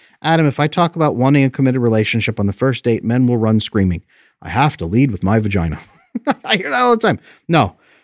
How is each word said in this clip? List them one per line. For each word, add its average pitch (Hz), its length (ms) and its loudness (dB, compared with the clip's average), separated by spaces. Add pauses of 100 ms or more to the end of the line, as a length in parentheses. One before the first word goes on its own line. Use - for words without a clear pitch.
(220)
"Adam, 160 240 2
if 139 140 -2
I 147 60 2
talk 170 300 -2
about 151 200 0
wanting 139 280 2
a 131 60 0
committed 131 300 0
relationship 113 600 0
on 101 60 0
the 101 60 -2
first 127 320 -2
date, 117 200 0
men 123 220 0
will 120 120 0
run 110 220 2
screaming. 92 420 0 (400)
I - 60 -16
have 127 300 0
to 82 80 -6
lead 120 240 2
with 92 120 -8
my 101 160 2
vagina." 98 400 -2 (340)
<laughs> - 320 -6
I 220 120 -2
hear 190 140 -4
that 254 120 0
all 247 140 2
the 226 40 -2
time. 202 200 -2 (280)
No, 147 280 2 (280)